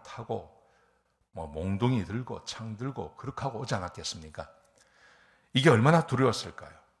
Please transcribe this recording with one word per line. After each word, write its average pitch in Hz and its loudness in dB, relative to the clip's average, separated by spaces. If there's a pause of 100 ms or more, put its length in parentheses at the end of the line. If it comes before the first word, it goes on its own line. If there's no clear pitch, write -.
타고 110 -10 (840)
뭐 82 -10
몽둥이 95 0
들고 113 -8
창 110 -10
들고 123 -8
그렇게 - -8
하고 120 -6
오지 131 -4
않았겠습니까? 82 -10 (1040)
이게 131 6
얼마나 147 8
두려웠을까요? 120 0 (280)